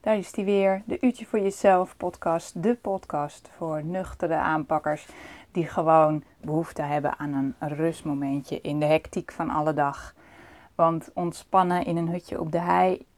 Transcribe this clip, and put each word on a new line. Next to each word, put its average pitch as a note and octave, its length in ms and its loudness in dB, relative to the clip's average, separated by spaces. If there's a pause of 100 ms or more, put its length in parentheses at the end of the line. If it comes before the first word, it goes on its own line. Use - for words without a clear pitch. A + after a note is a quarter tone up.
daar G#3+ 160 2
is F#3 140 -6
die G3+ 140 -4
weer. G3 400 2
De - 160 -6
Uurtje B3 240 0
voor G#3+ 140 -2
Jezelf F#3+ 580 2
podcast. E3+ 640 -4
De A#3+ 120 2
podcast E3+ 840 -6
voor D#3 260 -4
nuchtere E3+ 520 -4
aanpakkers D#3 720 -2 (440)
die E3 160 -2
gewoon D#3 560 4 (180)
behoefte D#3 400 -4
hebben D3 380 -2
aan D3 140 -4
een C3+ 220 -2 (200)
rustmomentje C#3+ 880 -4
in D3+ 180 -2
de D3+ 60 2
hectiek D#3 460 0
van E3 180 -6
alle D#3 240 0
dag. C#3+ 400 -4 (600)
Want E3 380 2
ontspannen F3 720 0
in E3+ 120 -2
een E3 120 -2
hutje F3+ 300 -6
op E3 120 -4
de E3+ 80 0
hei F3+ 460 2 (120)